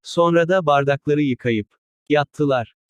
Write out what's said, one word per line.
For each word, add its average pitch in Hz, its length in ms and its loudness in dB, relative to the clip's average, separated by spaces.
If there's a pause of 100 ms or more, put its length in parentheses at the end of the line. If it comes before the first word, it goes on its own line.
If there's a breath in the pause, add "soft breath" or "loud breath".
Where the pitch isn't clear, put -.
sonra 170 460 0
da 180 180 0
bardakları 143 560 0
yıkayıp 120 460 -4 (400)
yattılar. 143 680 -2 (160)